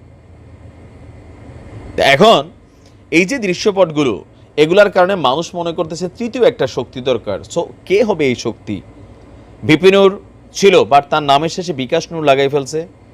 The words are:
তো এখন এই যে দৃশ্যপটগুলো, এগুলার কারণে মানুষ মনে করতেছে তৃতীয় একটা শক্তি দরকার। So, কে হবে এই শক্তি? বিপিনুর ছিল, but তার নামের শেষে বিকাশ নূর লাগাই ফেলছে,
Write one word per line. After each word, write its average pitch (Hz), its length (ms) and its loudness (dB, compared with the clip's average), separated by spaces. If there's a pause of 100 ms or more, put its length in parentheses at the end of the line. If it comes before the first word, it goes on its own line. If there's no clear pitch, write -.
(2000)
তো 87 60 -2
এখন 151 460 4 (600)
এই 170 140 2
যে 208 120 -6
দৃশ্যপটগুলো, 180 880 -2 (320)
এগুলার 185 340 4
কারণে 185 240 0
মানুষ 160 400 -2
মনে 170 160 -6
করতেছে 170 380 -8
তৃতীয় 233 380 -2
একটা 151 200 0
শক্তি 127 340 -10
দরকার। 110 400 -4
So, - 240 -8 (200)
কে 196 180 2
হবে 185 220 -2
এই 123 100 0
শক্তি? 104 460 -10 (840)
বিপিনুর 190 580 4 (320)
ছিল, 190 220 4
but 135 260 4
তার 156 220 -4
নামের 143 260 2
শেষে 175 240 -8
বিকাশ 135 380 -6
নূর 165 120 -10
লাগাই 139 260 2
ফেলছে, 147 380 -6 (260)